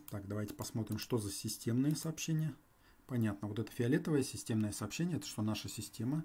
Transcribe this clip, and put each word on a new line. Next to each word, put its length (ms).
Так, 180
давайте 260
посмотрим, 440
что 200
за 120
системные 680
сообщения. 580
Понятно, 420
вот 100
это 140
фиолетовое 500
системное 500
сообщение, 460
это 80
что 160
наша 260
система 560